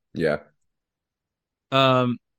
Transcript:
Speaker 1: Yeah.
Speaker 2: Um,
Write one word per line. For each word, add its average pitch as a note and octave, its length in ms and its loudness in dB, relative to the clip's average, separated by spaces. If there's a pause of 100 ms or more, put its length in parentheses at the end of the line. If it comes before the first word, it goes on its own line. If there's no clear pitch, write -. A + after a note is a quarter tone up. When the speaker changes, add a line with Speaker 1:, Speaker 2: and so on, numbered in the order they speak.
(140)
Speaker 1:
Yeah. D#2 240 -2 (1300)
Speaker 2:
Um, B2+ 460 0 (220)